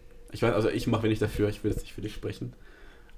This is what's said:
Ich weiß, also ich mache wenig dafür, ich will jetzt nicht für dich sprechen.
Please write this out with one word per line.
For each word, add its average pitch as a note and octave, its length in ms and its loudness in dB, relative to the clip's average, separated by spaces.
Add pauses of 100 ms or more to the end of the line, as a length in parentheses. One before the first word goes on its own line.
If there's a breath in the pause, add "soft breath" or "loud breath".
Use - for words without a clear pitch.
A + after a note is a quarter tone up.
(320)
Ich - 100 -6
weiß, A#2 120 6
also G#2+ 140 4
ich - 180 0
mache A2 180 4
wenig G#2+ 160 4
dafür, G#2 280 2
ich G#2+ 160 -4
will G#2 60 2
jetzt - 120 0
nicht - 120 -12
für - 80 -10
dich G#2 120 -6
sprechen. A#2+ 380 -6 (640 soft breath)